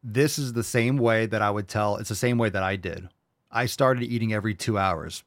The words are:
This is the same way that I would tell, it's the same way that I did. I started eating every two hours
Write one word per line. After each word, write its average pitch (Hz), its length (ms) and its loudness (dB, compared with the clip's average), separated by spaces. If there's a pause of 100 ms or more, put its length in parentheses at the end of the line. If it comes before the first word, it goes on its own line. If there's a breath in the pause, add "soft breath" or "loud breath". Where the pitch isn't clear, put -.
This 131 360 0
is 131 140 -4
the 113 120 -2
same 123 340 2
way 113 280 4
that 107 140 0
I 104 100 2
would 101 180 -4
tell, 104 280 0
it's 107 140 -8
the 110 40 -4
same 120 220 0
way 113 140 2
that 95 120 -2
I 95 140 0
did. 87 320 -8 (420)
I 120 160 0
started 127 360 2
eating 117 320 -2
every 107 200 0
two 107 240 -2
hours 85 480 -2